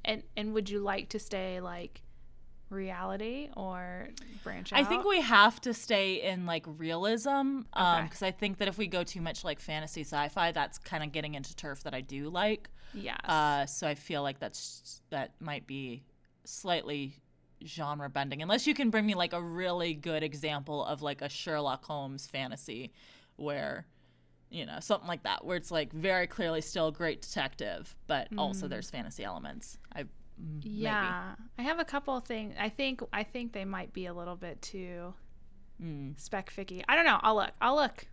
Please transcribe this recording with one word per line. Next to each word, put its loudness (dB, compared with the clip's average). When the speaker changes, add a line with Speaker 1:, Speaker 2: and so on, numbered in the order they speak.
Speaker 1:
And, 0
and -2
would 2
you 0
like -2
to -2
stay, -2
like, -8
reality -4
or -6
branch -6
Speaker 2:
I 8
think 4
Speaker 1:
out? 4
Speaker 2:
we 6
have 10
to 0
stay 2
in, 0
like, 0
realism, 0
um, 2
Speaker 1:
Okay. 6
Speaker 2:
'cause -6
I 2
think 0
that 2
if -2
we 2
go 0
too -4
much, -4
like, -2
fantasy -4
sci-fi, 2
that's 0
kinda -4
getting -4
into -8
turf -6
that -4
I -4
do -6
like. 2
Speaker 1:
Yes. -6
Speaker 2:
Uh, 6
so -2
I 2
feel -2
like -2
that's, -8
that -2
might -6
be -6
slightly 0
genre -4
bending, 0
unless 4
you 6
can 4
bring 4
me, 4
like, 2
a 0
really 0
good 0
example -2
of, -2
like, -2
a -4
Sherlock 0
Holmes -6
fantasy -6
where, -4
you -6
know, -8
something 0
like -4
that, 0
where 0
it's, -4
like, 0
very 4
clearly 0
still 2
a 2
great -2
detective, -4
but 2
also 0
Speaker 1:
Mm. -4
Speaker 2:
there's -4
fantasy -6
elements. -8
I, -6
m-, -6
maybe. -8
Speaker 1:
Yeah. 0
I -4
have 2
a 2
couple 0
of -2
things. -4
I 0
think, 0
I -2
think -6
they -6
might -6
be -6
a -6
little -6
bit -10
too -8
Speaker 2:
Mm. -6
Speaker 1:
spec -6
ficky. -8
I 10
don't 8
know. 10
I'll 8
look. 4
I'll 8
look. 4